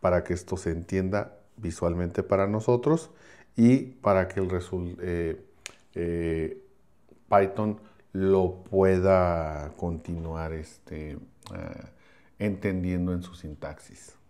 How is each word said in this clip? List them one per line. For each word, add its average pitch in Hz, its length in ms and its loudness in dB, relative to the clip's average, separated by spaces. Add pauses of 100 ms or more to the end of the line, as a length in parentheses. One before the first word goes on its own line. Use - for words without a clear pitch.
para 90 220 2
que - 100 -4
esto 87 220 -6
se 90 140 -6
entienda 92 640 -4 (220)
visualmente 87 640 -4
para 98 240 2
nosotros 123 640 0 (460)
y 123 240 6
para 95 480 0
que - 120 -6
el 92 120 0
resul-, 90 500 -4
eh, 85 420 -4 (520)
eh, 85 680 -2 (680)
Python 104 520 2 (340)
lo 95 500 2
pueda 90 1120 2
continuar, 82 760 -6
este, 78 600 -12
eh, - 40 -12 (1200)
entendiendo 90 760 -2
en 87 100 -4
su - 100 -14
sintaxis. - 840 -16 (140)